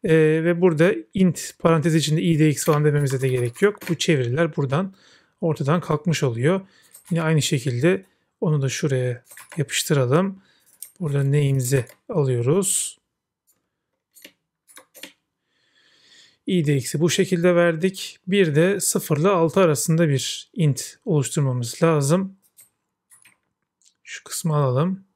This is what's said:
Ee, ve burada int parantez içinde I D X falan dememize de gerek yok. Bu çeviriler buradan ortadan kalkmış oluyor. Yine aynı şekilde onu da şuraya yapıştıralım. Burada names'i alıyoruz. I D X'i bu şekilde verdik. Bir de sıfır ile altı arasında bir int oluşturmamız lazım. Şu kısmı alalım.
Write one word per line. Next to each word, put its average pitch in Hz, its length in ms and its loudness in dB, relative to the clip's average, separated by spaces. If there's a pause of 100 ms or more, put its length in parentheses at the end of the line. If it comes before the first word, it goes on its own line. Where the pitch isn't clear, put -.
Ee, 160 400 4
ve 170 180 0
burada 175 320 4 (200)
int 185 460 0
parantez 165 360 2
içinde 156 260 0
I 165 180 2
D 156 100 6
X - 160 -2
falan 151 200 2
dememize 143 360 0
de 135 60 -2
gerek 123 340 -2
yok. 208 180 0 (100)
Bu 170 60 0
çeviriler 151 600 -2
buradan 151 380 -2 (480)
ortadan 156 400 0
kalkmış 156 420 -2
oluyor. 139 380 0 (500)
Yine 165 100 0
aynı 160 200 2
şekilde 147 640 -2 (360)
onu 151 200 0
da 135 80 -2
şuraya 127 540 -4 (340)
yapıştıralım. 156 840 0 (580)
Burada 143 260 -2
names'i 139 600 0 (240)
alıyoruz. 143 880 -2 (3500)
I 175 180 0
D 147 120 2
X'i 139 220 -4
bu 165 100 2
şekilde 180 460 0
verdik. 170 720 -2
Bir 180 280 2
de 185 240 2
sıfır - 380 -2
ile 156 100 0
altı 170 320 2
arasında 160 500 2
bir - 440 -4
int 151 520 -2
oluşturmamız 135 800 -2
lazım. 165 540 0 (1700)
Şu - 200 -18
kısmı - 320 -4
alalım. 147 480 0 (120)